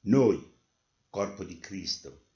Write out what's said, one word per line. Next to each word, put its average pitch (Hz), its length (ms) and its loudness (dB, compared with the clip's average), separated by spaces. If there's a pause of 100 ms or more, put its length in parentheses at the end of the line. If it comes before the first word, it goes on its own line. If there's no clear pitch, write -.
noi, 110 540 2 (540)
corpo 101 340 -6
di 82 140 -14
Cristo 78 760 -12